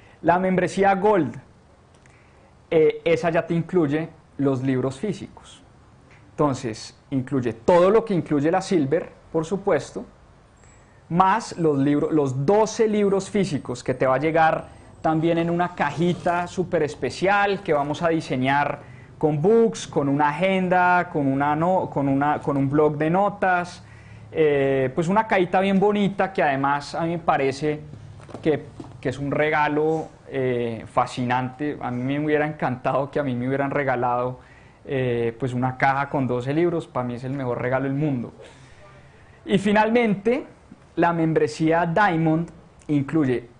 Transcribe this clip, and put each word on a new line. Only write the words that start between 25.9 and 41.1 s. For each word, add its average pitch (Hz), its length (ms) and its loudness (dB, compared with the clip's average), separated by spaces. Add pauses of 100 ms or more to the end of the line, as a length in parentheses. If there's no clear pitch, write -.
que 180 100 0
además 139 520 0
a 165 100 -2
mí 165 60 -2
me 170 80 -4
parece 147 600 0 (640)
que, 151 220 0 (340)
que - 80 -6
es 123 120 -6
un 139 120 -4
regalo, 151 760 0 (200)
eh, 120 580 -4
fascinante. 127 960 -2
A 123 100 -6
mí 123 120 -6
me 143 220 -4
hubiera 151 200 2
encantado 139 640 -2
que 156 100 -4
a 143 40 -2
mí 127 120 -4
me 123 120 -4
hubieran 139 240 -2
regalado, 127 720 -2 (460)
eh, 117 520 -2
pues 127 140 -4
una 127 240 -2
caja 139 320 0
con 135 180 -2
doce 123 260 -4
libros. 165 340 -2
Para 123 200 -6
mí 120 60 -8
es 120 100 -12
el 131 100 -8
mejor 123 260 -4
regalo 131 260 -2
del 135 80 -2
mundo. 139 400 -4 (1120)
Y 202 120 2
finalmente, 220 880 2 (500)
la 170 160 2